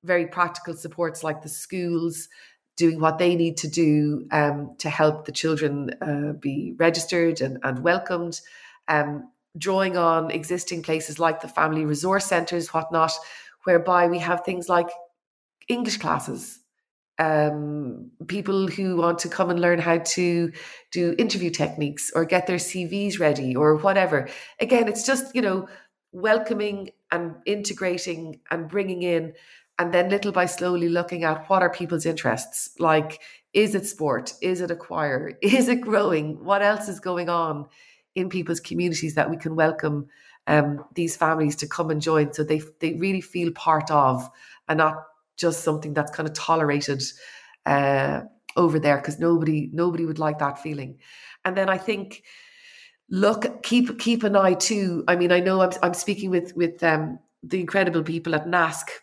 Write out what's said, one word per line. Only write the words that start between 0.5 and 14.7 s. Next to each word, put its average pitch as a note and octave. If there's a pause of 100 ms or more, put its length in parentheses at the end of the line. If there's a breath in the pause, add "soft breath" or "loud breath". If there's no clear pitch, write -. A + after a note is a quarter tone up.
supports E3
like D#3
the D3+
schools E3+ (480 loud breath)
doing E3
what D#3
they F3
need E3
to E3
do, D3+
um, C#3+
to D#3
help D3+
the D3+
children, D3 (100)
uh, D3
be C#3+
registered E3
and, C3
and C3
welcomed, F3 (460 loud breath)
um, D3 (280)
drawing F#3+
on E3
existing E3
places D#3
like D#3+
the D3+
family D#3
resource F3+
centres, E3+
whatnot, D#3+ (500 loud breath)
whereby F3
we F3
have F3
things F3+
like F3 (800)